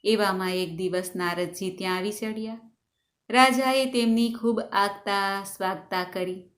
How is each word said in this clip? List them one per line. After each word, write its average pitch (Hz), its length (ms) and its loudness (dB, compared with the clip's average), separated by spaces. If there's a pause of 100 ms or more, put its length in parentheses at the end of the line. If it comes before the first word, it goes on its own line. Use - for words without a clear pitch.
એવામાં 190 500 2
એક 180 220 -2
દિવસ 180 400 -2
નારદજી 175 600 -2
ત્યાં 185 200 -2
આવી 190 160 -2
ચડ્યા. 220 480 -8 (720)
રાજાએ 262 560 4
તેમની 233 460 2
ખૂબ 226 280 0
આગતા 196 840 0
સ્વાગતા 190 600 -4
કરી. 185 540 -6